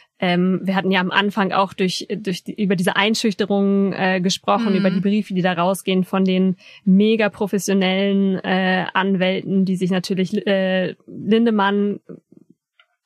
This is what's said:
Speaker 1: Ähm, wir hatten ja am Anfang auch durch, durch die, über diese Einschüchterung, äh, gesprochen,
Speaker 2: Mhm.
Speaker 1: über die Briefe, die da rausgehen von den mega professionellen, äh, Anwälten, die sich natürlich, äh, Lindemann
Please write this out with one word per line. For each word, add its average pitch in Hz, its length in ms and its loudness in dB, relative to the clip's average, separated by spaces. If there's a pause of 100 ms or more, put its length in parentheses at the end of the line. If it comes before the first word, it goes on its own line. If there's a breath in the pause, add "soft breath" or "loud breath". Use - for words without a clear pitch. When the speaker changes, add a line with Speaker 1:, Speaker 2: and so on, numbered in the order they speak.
(220 loud breath)
Speaker 1:
Ähm, 180 400 2
wir 185 120 -2
hatten 190 160 0
ja 190 100 2
am 180 100 -2
Anfang 196 420 0
auch 190 200 0
durch, - 420 -4
durch 185 300 -6
die, - 80 -12
über 202 240 0
diese 185 180 0
Einschüchterung, 196 1000 0
äh, 190 260 0
gesprochen, 202 520 0
Speaker 2:
Mhm. 190 60 2
Speaker 1:
über 185 120 2
die 190 100 -2
Briefe, 202 320 -2
die 180 80 0
da 180 140 0
rausgehen 185 500 0
von 190 220 0
den 185 300 2 (280 loud breath)
mega 208 460 4
professionellen, 196 1120 0
äh, 185 480 0
Anwälten, 190 720 0
die 185 120 0
sich 180 140 -2
natürlich, 190 560 -2
äh, 190 480 0 (120)
Lindemann 202 960 0 (1040)